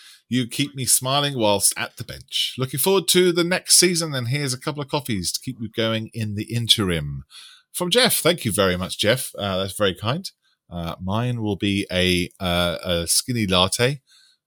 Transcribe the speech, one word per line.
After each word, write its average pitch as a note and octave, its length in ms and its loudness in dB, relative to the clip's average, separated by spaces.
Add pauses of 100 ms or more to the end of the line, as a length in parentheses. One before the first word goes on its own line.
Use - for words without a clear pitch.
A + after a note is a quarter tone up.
(300)
You B2 160 0
keep C#3+ 300 -4
me C3 100 -6
smiling C#3 500 0
whilst G#2 400 4
at - 220 -8
the - 60 -14
bench. - 560 -6
Looking C3 200 -4
forward F#3+ 280 2
to F3+ 240 4
the F3 120 0
next - 360 2
season, E3 340 2
and B2 140 -4
here's C#3 260 -2
a B2 60 -8
couple D3 240 -6
of C3+ 40 -8
coffees G#2 440 -2
to - 80 -6
keep - 200 -10
you A2+ 80 -8
going A2+ 460 -2
in G#2+ 220 -4
the G#2 180 -6
interim." F2 720 0 (460)
From F3+ 200 -4
Jeff. A#3 260 4
Thank E3+ 280 0
you A2+ 60 0
very F#2 240 4
much, F2+ 220 -6
Jeff. A#2+ 400 2
Uh, F#2+ 220 -2
that's F#2+ 180 -6
very G2 160 2
kind. B2+ 360 -4 (420)
Uh, E2+ 280 -6
mine A#2 400 -2
will G#2 160 -2
be G2 360 0
a, F2+ 480 2
uh, F2 440 0
a E2+ 240 0
skinny A#2+ 380 0
latte G#2 560 2 (460)